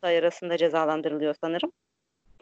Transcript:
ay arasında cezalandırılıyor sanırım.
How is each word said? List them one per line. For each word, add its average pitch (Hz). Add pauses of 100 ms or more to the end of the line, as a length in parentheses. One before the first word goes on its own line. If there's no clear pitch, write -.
ay 170
arasında 170
cezalandırılıyor 156
sanırım. 170 (680)